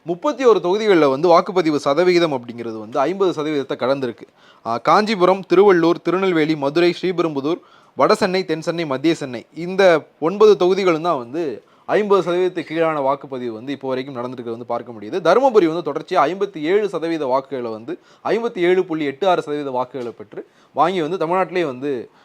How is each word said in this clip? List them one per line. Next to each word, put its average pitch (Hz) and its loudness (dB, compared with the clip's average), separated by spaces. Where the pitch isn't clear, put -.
முப்பத்தி 220 -4
ஒரு 214 6
தொகுதிகள்ல 175 2
வந்து 147 2
வாக்குப்பதிவு 170 4
சதவிகிதம் 170 2
அப்படிங்கிறது 117 -8
வந்து 113 -6
ஐம்பது 160 0
சதவீதத்தை 147 -4
கடந்திருக்கு. 127 -4
ஆ, 117 -2
காஞ்சிபுரம், 190 2
திருவள்ளூர், 170 4
திருநெல்வேலி, 170 0
மதுரை, 160 2
ஸ்ரீபெரும்புதூர், 165 -2
வட 160 4
சென்னை, 190 0
தென் 160 -4
சென்னை, 165 -4
மத்திய 143 0
சென்னை, 127 -8
இந்த 175 2
ஒன்பது 202 4
தொகுதிகளும் 180 2
தான் 165 -2
வந்து 123 -8
ஐம்பது 185 2
சதவீதத்துக்கு 180 -2
கீழான 156 -2
வாக்குப்பதிவு 127 -8
வந்து 123 -10
இப்போ 135 -8
வரைக்கும் 131 -6
நடந்திருக்கிறது 120 -10
வந்து - -
பார்க்க 120 -6
முடியுது. 113 -8
தருமபுரி 196 4
வந்து 160 -6
தொடர்ச்சியா 156 -4
ஐம்பத்தி 175 -2
ஏழு 190 0
சதவீத 160 -4
வாக்குகளை 127 -4
வந்து, 113 -10
ஐம்பத்தி 214 -4
ஏழு 180 2
புள்ளி 160 -4
எட்டு 139 -2
ஆறு 170 2
சதவீத 147 -6
வாக்குகளை 123 -6
பெற்று - -18
வாங்கி 165 0
வந்து 160 -2
தமிழ்நாட்டிலேயே 180 0
வந்து, 127 -6